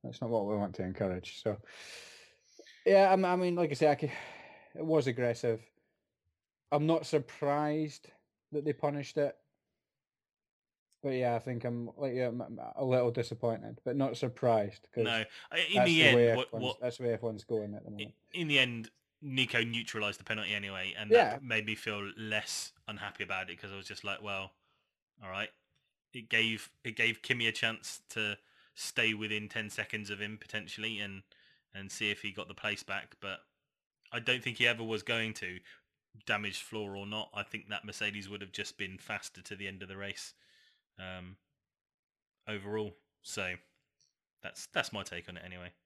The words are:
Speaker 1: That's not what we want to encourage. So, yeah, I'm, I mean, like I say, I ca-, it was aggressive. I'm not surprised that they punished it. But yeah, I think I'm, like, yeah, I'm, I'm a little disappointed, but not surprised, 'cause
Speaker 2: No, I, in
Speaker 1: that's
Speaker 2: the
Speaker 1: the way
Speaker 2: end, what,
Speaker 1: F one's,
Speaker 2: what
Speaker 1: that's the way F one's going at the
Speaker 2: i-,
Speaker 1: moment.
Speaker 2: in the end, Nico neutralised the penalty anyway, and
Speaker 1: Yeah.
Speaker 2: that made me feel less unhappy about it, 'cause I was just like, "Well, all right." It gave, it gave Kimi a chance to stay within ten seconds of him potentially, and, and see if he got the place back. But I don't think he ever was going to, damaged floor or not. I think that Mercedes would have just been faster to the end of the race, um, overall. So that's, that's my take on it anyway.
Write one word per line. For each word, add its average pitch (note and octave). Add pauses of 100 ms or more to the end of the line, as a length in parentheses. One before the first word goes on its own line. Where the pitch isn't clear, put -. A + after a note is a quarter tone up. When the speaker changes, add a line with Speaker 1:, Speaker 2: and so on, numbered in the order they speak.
Speaker 1:
That's B2
not A#2+
what A2
we G#2
want G2+
to G2
encourage. F#2
So, G#2 (1300)
yeah, G3
I'm, F#3+
I F3+
mean, F3+
like E3+
I -
say, D3+
I D3
ca-, C#3+ (640)
it D#3+
was D#3
aggressive. A#2+ (1120)
I'm D3
not E3
surprised D3+ (440)
that C#3+
they D3+
punished C#3+
it. C#3+ (1700)
But C#3
yeah, B2
I A#2
think A#2+
I'm, A#2+
like, C3+
yeah, B2+
I'm, A#2+
I'm A2 (160)
a C3+
little B2+
disappointed, A2+
but B2+
not C3+
surprised, A#2
'cause A#2
Speaker 2:
No, A2+ (280)
I, D#3
in E3+
Speaker 1:
that's -
Speaker 2:
the D#3+
Speaker 1:
the C3+
way A#2+
Speaker 2:
end, A2+
what, B2+
Speaker 1:
F -
one's, A2+
Speaker 2:
what B2+
Speaker 1:
that's B2
the B2+
way A#2
F G#2
one's G#2+
going G#2
at G#2
the A2+
Speaker 2:
i-, -
Speaker 1:
moment. G#2+ (200)
Speaker 2:
in E3+
the C#3+
end, A#2 (320)
Nico C3
neutralised A2+
the -
penalty G#2
anyway, G2
and G#2
Speaker 1:
Yeah. F#3+
Speaker 2:
that C3+
made A2
me G#2+
feel G2+
less G#2+ (140)
unhappy G2+
about F#2
it, F2
'cause G2
I G2
was F#2+
just -
like, G2
"Well, G2 (720)
all F#2+
right." G2 (600)
It A#2
gave, A2+ (120)
it A2+
gave A2+
Kimi A#2+
a A2+
chance -
to G#2 (340)
stay A2+
within G#2+
ten G#2+
seconds G#2
of G2+
him G#2
potentially, G#2+
and, G2 (520)
and G2
see G#2+
if G#2
he G#2
got G2
the F#2+
place G#2
back. -
But F#2+ (720)
I A#2+
don't B2
think A#2
he A#2+
ever A#2
was A2
going A2+
to, F2+ (680)
damaged G#2
floor G#2
or G2
not. G#2
I G#2
think G#2
that G#2
Mercedes G#2
would G2+
have G2
just -
been F#2+
faster -
to G#2
the G2
end F#2+
of F#2+
the F#2+
race, G2 (640)
um, F#2 (1120)
overall. G#2 (240)
So F2+ (840)
that's, -
that's -
my G2+
take F2
on F2
it E2
anyway. F2+ (120)